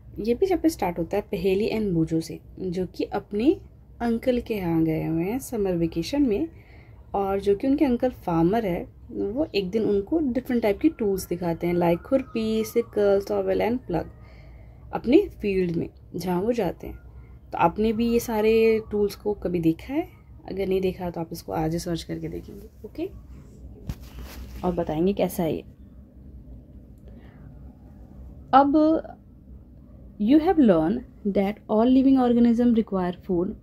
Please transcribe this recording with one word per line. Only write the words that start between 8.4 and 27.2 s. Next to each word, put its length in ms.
है, 220
वो 440
एक 160
दिन 120
उनको 360
different 440
type 160
की 100
tools 400
दिखाते 380
हैं, 80
like 240
खुरपी, 680
सिकल, 640
शॉवेल 320
and 260
plug, 240
अपने 360
field 480
में 140
जहाँ 260
वो 100
जाते 340
हैं। 120
तो 60
आपने 340
भी 200
ये 80
सारे 680
tools 240
को 200
कभी 260
देखा 340
है? 140
अगर 140
नहीं 140
देखा 300
तो 100
आप 120
इसको 200
आज 200
ही 60
search 240
करके 260
देखेंगे, 380
ओके? 260
और 100
बताएंगे 380
कैसा 300
है 120
ये। 100